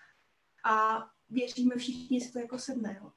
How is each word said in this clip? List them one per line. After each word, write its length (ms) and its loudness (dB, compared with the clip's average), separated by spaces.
A 400 4
věříme 460 2
všichni, 460 0
že 100 -8
to 80 -4
jako 200 -6
sedne, 420 -4
jo. 160 -16